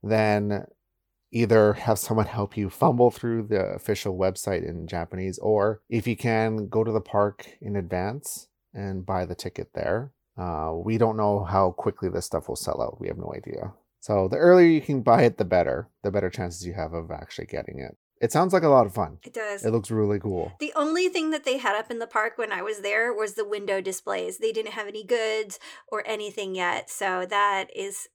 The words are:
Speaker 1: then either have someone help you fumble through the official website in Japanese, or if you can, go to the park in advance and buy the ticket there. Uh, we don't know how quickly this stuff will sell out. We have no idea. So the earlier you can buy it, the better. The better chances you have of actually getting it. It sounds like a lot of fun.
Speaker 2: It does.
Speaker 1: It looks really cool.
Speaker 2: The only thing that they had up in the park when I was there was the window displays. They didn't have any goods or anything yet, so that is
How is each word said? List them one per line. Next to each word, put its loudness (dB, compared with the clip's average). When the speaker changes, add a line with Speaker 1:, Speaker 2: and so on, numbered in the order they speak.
Speaker 1:
then 2
either 6
have 0
someone 0
help -4
you -2
fumble 4
through -4
the 0
official -4
website -2
in -8
Japanese, -6
or 2
if -2
you 0
can, 0
go 0
to -2
the 2
park -2
in -6
advance -6
and -8
buy -2
the -8
ticket -12
there. -4
Uh, -6
we -2
don't 2
know 2
how 4
quickly -4
this -4
stuff -4
will -4
sell -4
out. -6
We -8
have -8
no -10
idea. -10
So 2
the 0
earlier 10
you 4
can -2
buy 8
it, 4
the 0
better. 2
The -2
better 0
chances -8
you -8
have -6
of -8
actually -12
getting -8
it. -12
It 0
sounds 4
like 4
a 6
lot 8
of -8
fun. -4
Speaker 2:
It -20
does. -8
Speaker 1:
It 2
looks 0
really 2
cool. -4
Speaker 2:
The -6
only 0
thing -2
that -2
they 0
had 0
up -6
in -8
the -8
park -2
when -4
I -6
was -6
there 0
was -4
the -4
window -2
displays. -6
They 0
didn't -4
have -8
any -12
goods -2
or -4
anything -6
yet, -2
so -2
that 2
is -8